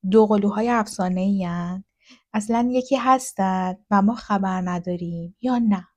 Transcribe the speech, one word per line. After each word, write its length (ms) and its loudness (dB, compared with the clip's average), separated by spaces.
دو 140 8
قلوهای 440 0
افسانه‌ای 760 0
ان؟ 380 -6
اصلاً 380 0
یکی 240 0
هستن 800 0
و 100 6
ما 140 4
خبر 460 -2
نداریم 800 -6
یا 160 -2
نه؟ 400 0